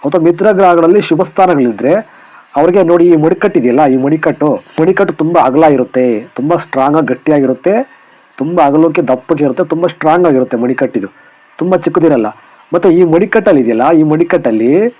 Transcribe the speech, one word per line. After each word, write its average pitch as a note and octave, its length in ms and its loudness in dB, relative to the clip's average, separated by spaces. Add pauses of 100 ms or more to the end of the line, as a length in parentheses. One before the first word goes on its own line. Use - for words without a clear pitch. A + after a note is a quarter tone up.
ಅಥವಾ F3 160 -2
ಮಿತ್ರ E3+ 320 0
ಗ್ರಹಗಳಲ್ಲಿ F3+ 500 2
ಶುಭ E3+ 200 -2
ಸ್ಥಾನಗಳಿದ್ರೆ C#3+ 720 0 (640)
ಅವ್ರಿಗೆ F3 260 2
ನೋಡಿ, E3+ 220 2
ಈ F3 120 4
ಮಣಿಕಟ್ಟಿದೆಯಲ್ಲ, D3+ 680 0
ಈ C3 100 2
ಮಣಿಕಟ್ಟು, D3 640 -2 (200)
ಮಣಿಕಟ್ಟು F3 340 0
ತುಂಬಾ E3 260 0
ಅಗಲ C#3 240 2
ಇರುತ್ತೆ, B2+ 560 0 (160)
ತುಂಬಾ D#3 200 -2
ಸ್ಟ್ರಾಂಗ್ C#3 400 -2
ಆಗಿ D#3 100 0
ಗಟ್ಟಿಯಾಗಿರುತ್ತೆ, D3 840 -2 (500)
ತುಂಬಾ E3 260 0
ಅಗಲಕ್ಕೆ D#3+ 380 2
ದಪ್ಪಕ್ಕೆ C#3+ 420 -2
ಇರುತ್ತೆ, C#3+ 200 -2
ತುಂಬಾ E3 240 -4
ಸ್ಟ್ರಾಂಗ್ E3 380 0
ಆಗಿರುತ್ತೆ C3 300 0
ಮಣಿಕಟ್ಟಿದು, A#2 500 -4 (520)
ತುಂಬಾ F3+ 180 -2
ಚಿಕ್ಕದಿರಲ್ಲ. E3 500 0 (480)
ಮತ್ತೆ F#3 140 0
ಈ F3 160 4
ಮಣಿಕಟ್ಟಲ್ಲಿ F3+ 560 0
ಇದೆಯಲ್ಲ, A#2 300 0
ಈ D#3+ 120 2
ಮಣಿಕಟ್ಟಲ್ಲಿ D#3 960 0